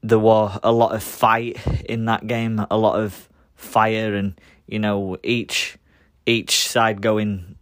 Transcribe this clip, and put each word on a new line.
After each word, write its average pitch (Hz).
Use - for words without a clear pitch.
there 110
were 107
a 117
lot 117
of 107
fight 117
in 113
that 113
game, 113
a -
lot 110
of 107
fire, 110
and, 101
you 107
know, 101
each, -
each -
side 110
going 104